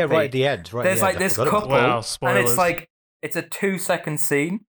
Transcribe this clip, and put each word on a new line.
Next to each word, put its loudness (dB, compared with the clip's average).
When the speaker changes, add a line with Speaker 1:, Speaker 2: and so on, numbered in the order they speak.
Speaker 1:
happy. 0
Speaker 2:
right 4
at -6
the 2
end, -4
right -4
at 2
Speaker 1:
There's, 0
Speaker 2:
the 2
Speaker 1:
like, 2
Speaker 2:
end, 0
I 2
Speaker 1:
this 0
Speaker 2:
forgot 2
about 2
Speaker 1:
couple, 0
Speaker 2:
that. 4
Speaker 3:
Wow, 4
Speaker 1:
and 2
it's 0
Speaker 3:
spoilers. 0
Speaker 1:
like, 0
it's -10
a -4
two-second -4
scene, -2